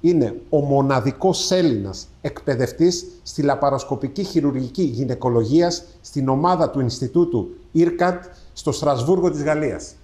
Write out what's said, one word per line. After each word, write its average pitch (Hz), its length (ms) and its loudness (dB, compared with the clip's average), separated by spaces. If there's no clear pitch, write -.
είναι 156 340 2
ο 151 120 2
μοναδικός 139 880 0
Έλληνας 117 560 0
εκπαιδευτής 147 840 -2
στη - 180 -8
λαπαροσκοπική 139 840 -2
χειρουργική 143 600 -2
γυναικολογίας 127 1000 0
στην 135 280 -4
ομάδα 160 400 2
του 139 100 -4
Ινστιτούτου 131 720 0
Ήρκατ 170 540 0
στο - 180 -4
Στρασβούργο 156 600 2
της 151 120 -6
Γαλλίας. 147 500 -2